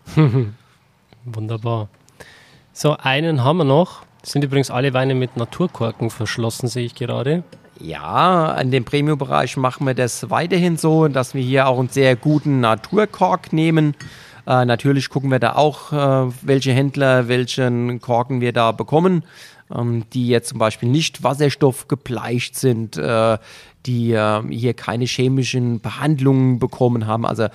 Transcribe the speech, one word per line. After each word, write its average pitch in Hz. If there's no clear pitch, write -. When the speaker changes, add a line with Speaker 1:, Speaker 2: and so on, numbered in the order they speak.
Speaker 1:
<laughs> 123
Wunderbar. 113
So, 151
einen 143
haben 151
wir 160
noch. 143
Das -
sind 143
übrigens 135
alle 127
Weine 131
mit 127
Naturkorken 117
verschlossen, 113
sehe 120
ich -
gerade. 120
Speaker 2:
Ja, 139
in 127
dem 127
Premium-Bereich 143
machen 131
wir 131
das 123
weiterhin 175
so, 156
dass 135
wir 135
hier 135
auch 131
einen 123
sehr 131
guten 151
Naturkork 185
nehmen. 156
Äh, 127
natürlich 131
gucken 135
wir 131
da 113
auch, 147
äh, 135
welche 135
Händler, 135
welchen 123
Korken 123
wir 120
da 113
bekommen, 165
ähm, 117
die 123
jetzt 117
zum 123
Beispiel 113
nicht 151
wasserstoffgebleicht 127
sind, 113
äh, 113
die, 117
äh, 107
hier 113
keine 120
chemischen 127
Behandlungen 131
bekommen 120
haben. 113
Also 110